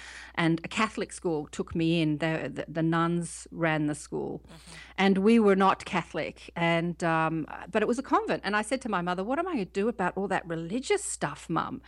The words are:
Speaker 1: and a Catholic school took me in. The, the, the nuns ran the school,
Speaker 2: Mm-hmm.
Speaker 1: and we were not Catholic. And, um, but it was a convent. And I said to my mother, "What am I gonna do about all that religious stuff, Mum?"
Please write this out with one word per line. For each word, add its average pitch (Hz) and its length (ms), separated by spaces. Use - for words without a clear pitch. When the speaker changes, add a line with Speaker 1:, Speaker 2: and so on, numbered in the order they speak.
Speaker 1:
and 165 300
a - 40
Catholic 214 440
school 151 360
took - 260
me 165 260
in. 151 180
The, 160 360
the, - 180
the 160 100
nuns 170 680
ran 156 360
the 147 80
school, 147 560
Speaker 2:
Mm-hmm. - 220
Speaker 1:
and 196 220
we 226 200
were 202 180
not 190 280
Catholic. - 720
And, 170 480
um, 160 420
but 214 120
it 214 40
was 233 120
a 269 40
convent. 311 440
And 208 100
I 214 60
said 262 180
to 233 80
my 185 140
mother, 180 200
"What 254 160
am 349 80
I 370 60
gonna 208 140
do 196 220
about 196 280
all 196 120
that 175 200
religious 180 560
stuff, - 460
Mum?" - 380